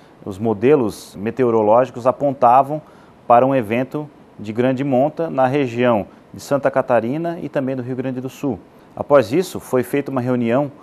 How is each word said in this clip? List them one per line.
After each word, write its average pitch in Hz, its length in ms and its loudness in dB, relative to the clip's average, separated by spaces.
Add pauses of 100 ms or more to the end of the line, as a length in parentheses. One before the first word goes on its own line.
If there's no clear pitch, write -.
(240)
os 95 140 -10
modelos 113 760 0
meteorológicos 113 920 2
apontavam 135 720 2 (480)
para 120 160 6
um 135 100 2
evento 127 540 -4 (300)
de 107 120 -14
grande 123 320 -2
monta 143 460 -2
na 135 180 0
região 123 600 0 (260)
de 101 80 -18
Santa 139 300 -2
Catarina 135 720 -2
e 143 80 -10
também 135 260 -4
do 127 60 -8
Rio 123 140 -8
Grande 127 260 -8
do 131 80 -10
Sul. 120 280 -6 (380)
Após 127 340 2
isso, 156 300 -4
foi 127 220 -2
feita 139 280 -4
uma 131 120 -4
reunião 123 500 0 (100)